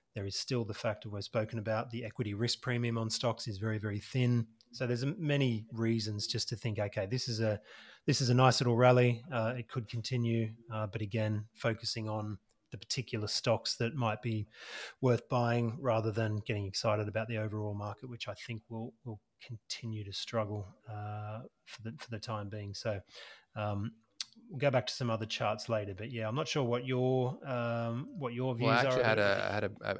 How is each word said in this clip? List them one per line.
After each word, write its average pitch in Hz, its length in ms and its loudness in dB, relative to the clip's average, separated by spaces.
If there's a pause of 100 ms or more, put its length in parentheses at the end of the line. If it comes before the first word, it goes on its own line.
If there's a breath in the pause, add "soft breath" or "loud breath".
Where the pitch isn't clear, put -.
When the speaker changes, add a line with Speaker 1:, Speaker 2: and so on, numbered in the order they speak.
(140)
Speaker 1:
There 101 120 -4
is 98 100 -6
still 123 280 -2
the 104 100 -6
fact - 280 -4
that 107 80 -8
we've 101 120 -6
spoken 110 360 -2
about, 110 320 -2
the 117 140 -6
equity 104 300 -4
risk 117 260 0
premium 120 380 0
on 113 120 -2
stocks - 360 0
is 98 120 -4
very, 107 200 -2
very 104 220 -2
thin. 123 480 2 (240)
So 131 140 -4
there's 120 160 0
m-, 143 160 -2
many 139 540 2
reasons 113 540 0
just - 220 -4
to 117 80 -4
think, 104 220 -4
"Okay, 101 280 -2
this 120 220 -2
is 113 120 -2
a, 107 200 2 (460 loud breath)
this 143 140 4
is 127 80 4
a 123 60 6
nice 127 260 8
little 120 160 4
rally. 123 540 8
Uh, 120 260 0
it 120 120 -8
could 117 200 -6
continue." 117 640 0 (160)
Uh, 110 160 -2
but 104 160 -6
again, 107 520 0
focusing 113 540 -2
on 107 300 -4 (320)
the 101 80 -10
particular 110 480 -4
stocks - 500 2
that 117 180 0
might 113 280 0
be 110 260 -2 (520 loud breath)
worth 123 280 4
buying 120 520 2
rather 113 320 2
than 107 260 0
getting 104 280 -2
excited 104 420 0
about 110 200 -2
the 117 80 -2
overall 107 380 -2
market, 101 340 -8
which 117 200 -10
I 98 60 -8
think 113 340 -8
will, 113 260 -8 (100)
will 110 160 -10 (200)
continue 110 640 -8
to 98 80 -10
struggle, 104 540 -2 (220)
uh, 107 540 -8 (240)
for - 160 -16
the, 113 160 -8
for - 120 -14
the 107 100 -6
time 104 280 -6
being. 101 260 -8
So, 104 260 -2 (560 loud breath)
um, 104 400 -2 (520)
we'll 156 100 -10
go 139 120 4
back 123 160 4
to - 80 -4
some 120 160 0
other 110 160 0
charts 110 420 -2
later, 104 280 -2
but 107 160 -8
yeah, 113 160 -4
I'm 113 80 -2
not 156 100 -2
sure 151 160 0
what 120 220 0
your, 127 600 2
um, 117 720 -2
what 127 180 -4
your 127 200 0
views 117 120 0
Speaker 2:
Well, 113 120 6
I 123 40 6
actually 127 200 4
Speaker 1:
are. 120 60 4
Speaker 2:
had 110 100 4
a, 101 320 4
I 98 40 0
had 107 100 0
a, 101 160 -2
a, 101 200 -2